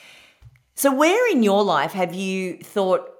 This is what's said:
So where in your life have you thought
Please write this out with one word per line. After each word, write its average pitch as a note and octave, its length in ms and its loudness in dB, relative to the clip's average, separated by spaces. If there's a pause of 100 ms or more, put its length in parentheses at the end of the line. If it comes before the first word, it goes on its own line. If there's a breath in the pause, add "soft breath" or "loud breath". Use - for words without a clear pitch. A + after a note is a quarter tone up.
(760 soft breath)
So C#4 180 0
where F4+ 360 2
in C#4 140 2
your G3+ 200 2
life D#3+ 280 0
have F3+ 220 -6
you F#3 440 -6
thought F#3 520 -2 (100)